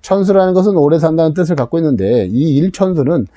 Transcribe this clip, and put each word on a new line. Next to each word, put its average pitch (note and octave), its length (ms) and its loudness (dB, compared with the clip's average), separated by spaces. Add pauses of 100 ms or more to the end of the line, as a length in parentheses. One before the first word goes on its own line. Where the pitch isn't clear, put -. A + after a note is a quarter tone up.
천수라는 F#3+ 540 0
것은 F#3+ 220 2
오래 D3+ 240 2
산다는 D#3+ 340 0
뜻을 E3+ 220 -2
갖고 C#3 220 -4
있는데 A#2 480 0
이 C3 320 0
일천수는 E3+ 680 -2 (100)